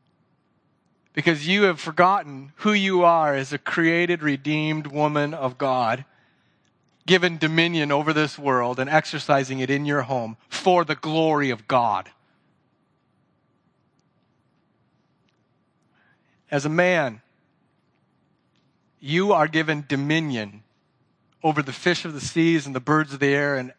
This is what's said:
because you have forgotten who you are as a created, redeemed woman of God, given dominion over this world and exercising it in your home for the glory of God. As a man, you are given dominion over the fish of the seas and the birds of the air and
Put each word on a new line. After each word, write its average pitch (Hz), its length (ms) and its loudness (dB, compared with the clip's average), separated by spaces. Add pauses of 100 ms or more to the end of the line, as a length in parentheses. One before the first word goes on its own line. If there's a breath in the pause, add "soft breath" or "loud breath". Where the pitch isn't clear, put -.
(1160)
because 156 340 0
you 202 140 4
have 180 180 2
forgotten 156 760 0
who 208 160 0
you 190 320 2
are 160 300 4
as 135 180 -4
a 143 60 -6
created, 170 640 0
redeemed 151 640 -2
woman 147 460 0
of 135 240 -6
God, 127 480 -2 (1000)
given 175 320 2
dominion 160 520 0
over 147 220 0
this 151 260 0
world 123 400 0
and 131 120 -4
exercising 139 720 0
it 127 100 -4
in 143 160 -2
your 143 160 0
home 117 340 -6 (140)
for 180 340 2
the 151 100 -4
glory 156 540 0
of 113 180 -6
God. 113 440 0 (4000)
As 143 160 -2
a - 40 -2
man, 165 520 0 (1800)
you 180 320 0
are 156 160 4
given 156 400 -2
dominion 139 760 -2 (800)
over 151 200 2
the 135 100 -6
fish - 320 -2
of 165 80 -10
the 143 80 -10
seas 165 460 0
and 135 100 -8
the 127 40 -4
birds 147 340 0
of 139 60 -8
the 139 140 2
air 143 220 0
and 127 220 -8